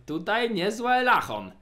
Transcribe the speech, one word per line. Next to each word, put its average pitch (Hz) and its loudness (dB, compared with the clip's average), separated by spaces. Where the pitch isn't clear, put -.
tutaj 208 -2
niezły 220 0
elachon. 160 2